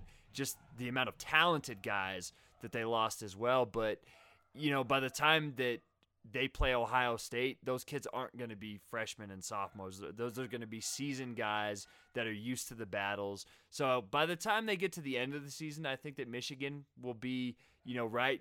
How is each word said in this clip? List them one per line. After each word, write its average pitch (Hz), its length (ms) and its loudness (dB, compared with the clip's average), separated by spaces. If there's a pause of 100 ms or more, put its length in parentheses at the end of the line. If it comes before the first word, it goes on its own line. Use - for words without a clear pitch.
(340)
just 135 240 -4 (200)
the 123 100 -4
amount 127 200 2
of 101 100 -6
talented 156 640 4
guys 95 520 -2 (280)
that 110 100 -8
they 117 120 -2
lost 113 400 2
as 95 140 -8
well. 123 280 6
But, 107 360 0 (520)
you 147 180 0
know, 139 120 4
by 135 160 4
the 131 100 0
time 151 480 4
that 123 220 2 (500)
they 131 180 0
play 131 260 4
Ohio 120 420 4
State, 123 480 -2
those 127 200 0
kids 143 280 -6
aren't 123 260 -6
gonna 113 180 -6
be 104 240 -10 (100)
freshmen 110 420 -6
and 95 120 -10
sophomores. 98 560 -6
Th-, 87 140 -8
those 113 260 -4
are 131 80 -4
gonna 117 200 -6
be 113 140 -8
seasoned 131 560 -4
guys 107 500 0 (280)
that 117 120 0
are 107 60 -2
used 117 360 -4
to 127 40 -12
the 113 120 -8
battles. 101 600 -2 (240)
So 127 420 2
by 147 140 4
the 170 100 2
time 214 300 2
they 214 100 2
get 180 180 0
to 175 80 -8
the 135 160 -2
end 131 180 -2
of 143 100 -8
the 139 60 -12
season, 156 340 -6
I 135 100 -2
think 143 220 -10
that 131 100 -4
Michigan 139 580 -6 (160)
will 123 120 -4
be, 127 420 -2 (280)
you 123 120 -6
know, 120 100 0
right 120 360 2